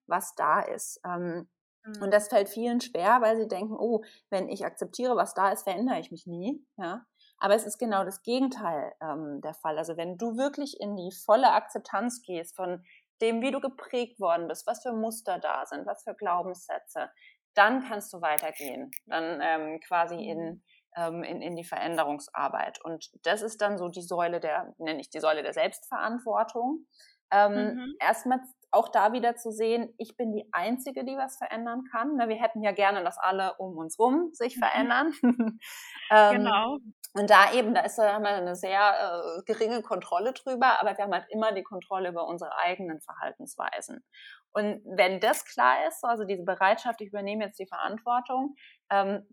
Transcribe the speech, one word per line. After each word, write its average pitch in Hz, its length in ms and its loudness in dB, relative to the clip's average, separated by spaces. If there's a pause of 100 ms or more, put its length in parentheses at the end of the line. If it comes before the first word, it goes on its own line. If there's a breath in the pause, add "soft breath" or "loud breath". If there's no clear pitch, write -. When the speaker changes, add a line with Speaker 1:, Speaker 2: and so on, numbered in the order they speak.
Speaker 1:
was - 280 -4
da 160 260 2
ist. - 440 -8
Ähm, 175 460 -6 (360)
Speaker 2:
Mhm. 208 160 -12
Speaker 1:
und 196 100 0
das 208 160 6
fällt 202 200 2
vielen 240 320 -2
schwer, 220 400 4
weil 226 160 4
sie 220 120 -2
denken, 214 300 -6
„Oh, 226 240 0 (280 loud breath)
wenn 190 180 -2
ich 196 160 -8
akzeptiere, 233 520 -2
was - 180 0
da 190 180 4
ist, 226 120 -4
verändere 202 360 -2
ich - 100 -14
mich 165 160 -16
nie“, 185 380 -8 (120)
ja. 190 280 -8 (340 soft breath)
Aber 202 160 4
es 220 100 2
ist 208 140 -10
genau 202 260 0
das 190 180 -10
Gegenteil, 220 760 -2
ähm, 147 420 -8
der 156 120 -8
Fall. 156 240 -4
Also 160 180 -6
wenn 175 200 -6
du 226 200 -4
wirklich 285 440 -4
in 202 160 -6
die 180 160 -8
volle 233 400 6
Akzeptanz 214 720 -2
gehst 175 340 -10
von 180 280 -6 (360 soft breath)
dem, 226 220 2
wie 269 80 0
du 277 100 -2
geprägt 247 600 -6
worden 170 280 0
bist, - 180 -8
was 233 160 -6
für 254 100 -6
Muster 226 460 -4
da - 280 -4
sind, 160 200 -10
was 202 180 -8
für 214 100 -10
Glaubenssätze, 180 960 -6 (440 soft breath)
dann 226 320 6
kannst 208 260 -8
du 180 80 -12
weitergehen. 147 720 -4 (160)
Dann, 165 360 -4
ähm, 160 440 -2
quasi 170 300 0
Speaker 2:
Mhm. 165 80 -8
Speaker 1:
in, 165 400 -8 (320 soft breath)
ähm, 170 260 -4
in, - 200 -8
in 170 140 -8
die 170 80 -10
Veränderungsarbeit. 147 1160 -4
Und 160 280 -10 (140)
das 202 180 0
ist 220 180 -6
dann 202 180 0
so 180 100 -4
die 180 140 -12
Säule 175 380 -2
der, 151 380 -4
nenne 156 220 -6
ich - 100 -14
die 156 100 -8
Säule 156 220 2
der 147 100 -6
Selbstverantwortung. 226 1300 -2 (440 soft breath)
Ähm, 208 480 4
Speaker 2:
Mhm. 277 200 -10
Speaker 1:
erstmal 254 420 0 (320)
auch 220 160 4
da 220 240 4
wieder 233 240 0
zu 226 160 -8
sehen, 226 460 0
ich - 180 -12
bin 226 160 -2
die 208 200 -6
Einzige, 254 520 -2
die 269 120 -6
was 269 220 -6
verändern 233 520 -6
kann. 269 260 -2
Ne, 233 120 2
wir 220 80 0
hätten 220 260 -2
ja 208 100 2
gerne, 196 320 2
dass 180 140 -2
alle 190 400 0
um 190 180 -8
uns 160 220 -10
rum 294 340 4
sich 254 240 -4
Speaker 2:
Mhm. - 20 -12
Speaker 1:
verändern. 247 540 2 (100)
<laughs> 240 380 4 (540 loud breath)
Ähm, 208 380 8
Speaker 2:
Genau. 226 260 2 (360)
Speaker 1:
und 202 160 0
da 202 220 10
eben, 233 220 2
da 175 80 4
ist, 202 160 -2
da 208 160 4
haben 214 100 -2
wir 208 60 2
eine 180 260 -2
sehr, 196 380 4 (440)
äh, 190 60 -10
geringe 220 380 0
Kontrolle 190 500 -2
drüber, 254 480 4
aber 196 160 2
wir 208 80 0
haben 202 80 -2
halt 180 180 -2
immer 220 220 0
die 190 100 -4
Kontrolle 185 480 -6
über 170 160 -4
unsere 170 320 -8
eigenen 175 440 -2
Verhaltensweisen. - 1000 -8 (520 loud breath)
Und 208 300 -2
wenn 185 360 4
das - 260 2
klar 247 300 4 (120)
ist, - 160 -8
also 233 200 0
diese 185 200 -4
Bereitschaft, 202 560 2
ich 208 80 -12
übernehme 208 360 -4
jetzt 196 140 -10
die 190 80 -8
Verantwortung, 247 880 -4 (360 loud breath)
ähm, 202 420 0